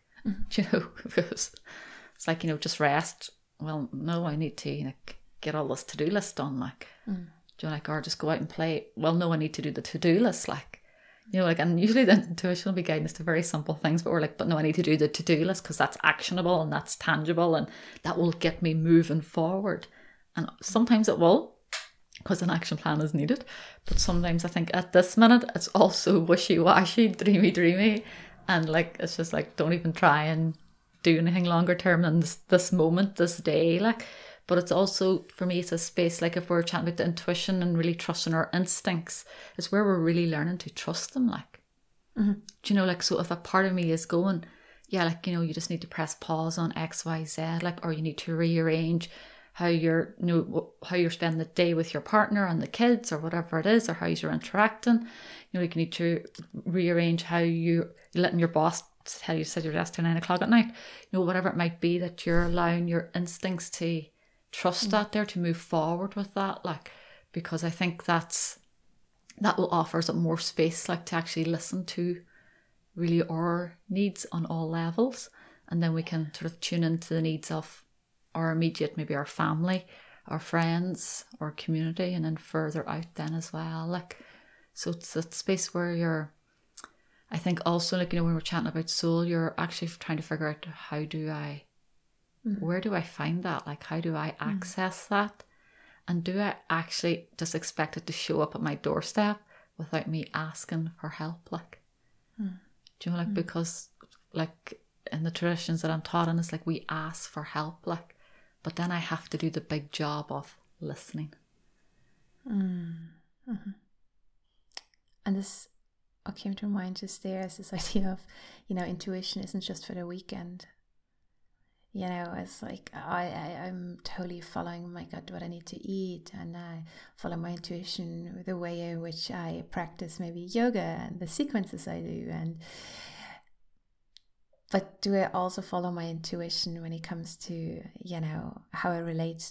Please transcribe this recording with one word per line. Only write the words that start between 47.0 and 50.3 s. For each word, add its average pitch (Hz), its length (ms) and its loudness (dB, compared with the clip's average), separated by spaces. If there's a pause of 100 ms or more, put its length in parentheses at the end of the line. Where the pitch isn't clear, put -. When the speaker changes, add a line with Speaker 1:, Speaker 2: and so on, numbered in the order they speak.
Speaker 2:
Y, 160 200 -2
Z," 165 360 -4
like, 170 240 -4
or 165 80 0
you 156 80 -4
need 160 180 -2
to 165 160 -4
rearrange 165 760 2 (420)
how 175 140 -2
you're, 165 520 4
you 175 60 -2
know, 170 160 4 (400)